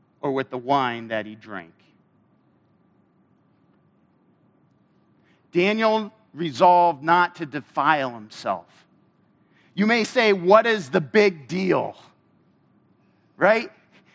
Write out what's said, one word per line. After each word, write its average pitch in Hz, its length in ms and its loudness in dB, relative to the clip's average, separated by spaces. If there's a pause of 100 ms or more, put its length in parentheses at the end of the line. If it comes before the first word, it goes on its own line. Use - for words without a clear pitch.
(200)
or 147 120 -4
with 135 180 -6
the 131 80 -10
wine 120 500 -2
that 110 160 -6
he 107 100 -16
drank. 101 380 -18 (3750)
Daniel 214 600 0 (200)
resolved 170 680 2
not 170 340 2
to 170 100 -10
defile 139 640 -2
himself. 107 560 -8 (1080)
You 202 120 -2
may 226 180 0
say, 220 280 2
"What 202 340 4
is 208 240 -2
the 180 100 0
big 170 460 0
deal?" 156 500 -4 (1400)
Right? 220 340 0 (440)